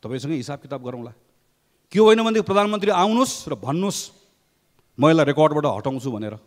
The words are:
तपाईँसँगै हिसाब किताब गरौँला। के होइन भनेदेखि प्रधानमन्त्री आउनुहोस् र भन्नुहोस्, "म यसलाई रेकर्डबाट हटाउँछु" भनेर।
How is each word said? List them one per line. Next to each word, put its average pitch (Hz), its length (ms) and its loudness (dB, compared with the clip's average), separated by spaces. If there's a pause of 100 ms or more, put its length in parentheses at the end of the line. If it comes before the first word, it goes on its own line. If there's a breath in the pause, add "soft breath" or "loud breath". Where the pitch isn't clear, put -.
तपाईँसँगै 131 320 -8
हिसाब 139 240 -10
किताब 131 240 -14
गरौँला। 120 300 -12 (760)
के 196 80 0
होइन 220 240 8
भनेदेखि 220 240 0
प्रधानमन्त्री 202 440 0
आउनुहोस् 220 560 0
र 143 80 -6
भन्नुहोस्, 151 560 -6 (880)
"म 143 100 6
यसलाई 160 160 4
रेकर्डबाट 151 400 2
हटाउँछु" 131 460 -4
भनेर। 107 240 -10 (120)